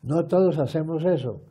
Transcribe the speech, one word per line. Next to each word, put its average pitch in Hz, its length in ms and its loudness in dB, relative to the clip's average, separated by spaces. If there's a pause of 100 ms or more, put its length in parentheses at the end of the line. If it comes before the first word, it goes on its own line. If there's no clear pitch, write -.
No 160 260 -2
todos 180 320 2
hacemos 156 460 -2
eso, 127 460 -2